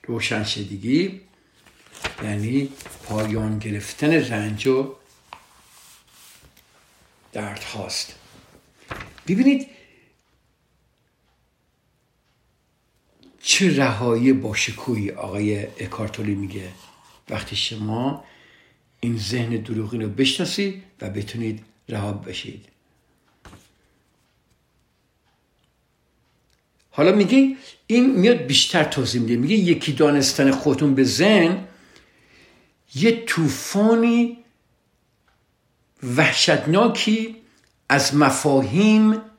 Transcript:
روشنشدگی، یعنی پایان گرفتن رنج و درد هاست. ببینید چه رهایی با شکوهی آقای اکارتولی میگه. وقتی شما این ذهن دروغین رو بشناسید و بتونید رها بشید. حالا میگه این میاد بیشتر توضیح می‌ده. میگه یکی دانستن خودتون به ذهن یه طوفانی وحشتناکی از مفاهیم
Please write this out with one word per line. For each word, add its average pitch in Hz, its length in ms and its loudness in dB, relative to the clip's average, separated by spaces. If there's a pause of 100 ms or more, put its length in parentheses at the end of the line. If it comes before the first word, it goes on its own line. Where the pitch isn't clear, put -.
روشنشدگی، 110 1160 -4 (1000)
یعنی 113 460 -4 (340)
پایان 107 560 -4
گرفتن 107 540 -4
رنج 107 540 -2
و 135 280 0 (2500)
درد 104 300 -12
هاست. - 520 -10 (1120)
ببینید 262 400 2 (3750)
چه 170 360 2
رهایی 120 560 2
با 107 200 -2
شکوهی 104 580 -4
آقای 101 520 -4
اکارتولی 104 720 -8
میگه. 98 340 -10 (600)
وقتی 107 260 -10
شما 113 680 -6 (800)
این 117 160 -4
ذهن 113 320 -4
دروغین 110 520 -6
رو 107 80 -6
بشناسید 180 720 -2 (180)
و - 80 -10
بتونید 107 540 -8 (260)
رها 104 240 -6
بشید. - 520 -14 (4000)
حالا 170 200 4
میگه 247 440 4 (320)
این 247 320 4
میاد 233 180 6
بیشتر - 460 2
توضیح 123 380 -2
می‌ده. 117 140 0
میگه 143 200 2
یکی 175 380 2
دانستن 139 580 4
خودتون 135 440 2
به 135 80 4
ذهن 175 640 4 (1300)
یه 226 300 2
طوفانی 233 1120 2 (1800)
وحشتناکی 214 1200 2 (540)
از 139 260 2
مفاهیم 156 1080 4 (180)